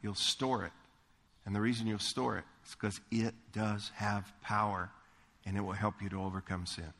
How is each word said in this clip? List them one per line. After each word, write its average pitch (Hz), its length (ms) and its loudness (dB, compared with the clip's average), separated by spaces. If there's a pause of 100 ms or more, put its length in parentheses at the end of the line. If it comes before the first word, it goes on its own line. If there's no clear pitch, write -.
you'll 104 140 -4
store 123 500 2
it. 87 80 -6 (720)
And 98 100 -2
the 104 60 4
reason 113 260 4
you'll 107 120 2
store 117 400 0
it - 80 -8 (180)
is - 100 -14
'cause - 260 -2 (100)
it 113 240 2 (180)
does 104 440 0
have 104 440 -2
power, 104 500 2 (540)
and 98 140 0
it - 20 2
will 98 140 -2
help 101 260 0
you 101 80 -4
to 95 140 -4
overcome 95 420 -2
sin. 85 360 -8